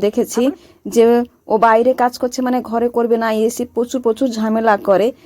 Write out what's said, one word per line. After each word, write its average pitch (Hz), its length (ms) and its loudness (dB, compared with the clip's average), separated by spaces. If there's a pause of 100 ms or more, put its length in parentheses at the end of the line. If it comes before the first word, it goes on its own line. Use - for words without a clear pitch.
দেখেছি 226 360 -2 (440)
যে 226 180 2 (480)
ও 214 40 0 (100)
বাইরে 226 260 4 (100)
কাজ 247 200 0
করছে 254 260 -4
মানে 247 100 -2 (120)
ঘরে 233 180 -2 (100)
করবে 233 260 0
না, 226 40 -2 (200)
এসে 240 160 -4 (120)
প্রচুর, 240 300 -4
প্রচুর 226 220 0 (100)
ঝামেলা 220 380 0 (140)
করে। 196 180 4 (180)